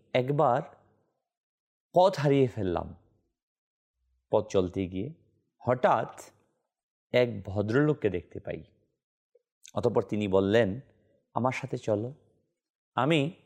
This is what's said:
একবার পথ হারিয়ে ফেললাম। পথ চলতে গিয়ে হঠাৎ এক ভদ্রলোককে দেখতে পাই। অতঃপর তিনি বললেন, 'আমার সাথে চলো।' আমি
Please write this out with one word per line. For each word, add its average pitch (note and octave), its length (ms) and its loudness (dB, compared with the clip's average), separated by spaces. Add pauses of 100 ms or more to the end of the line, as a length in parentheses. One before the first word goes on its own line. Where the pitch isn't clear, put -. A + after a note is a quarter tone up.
(140)
একবার C3+ 480 2 (1300)
পথ F#3 260 4
হারিয়ে C#3 280 4
ফেললাম। F2 480 -6 (1400)
পথ G#2+ 160 2
চলতে F#2+ 400 -2
গিয়ে F#2+ 260 -8 (440)
হঠাৎ B2+ 760 -2 (800)
এক A#2+ 320 0
ভদ্রলোককে A2 680 0
দেখতে F2+ 300 -8
পাই। E2+ 240 -12 (1080)
অতঃপর A2 300 0
তিনি G#2 240 -4
বললেন, G2 520 2 (540)
'আমার B2 180 -2
সাথে C3 260 -8
চলো।' A2+ 360 -4 (840)
আমি D3 360 2 (140)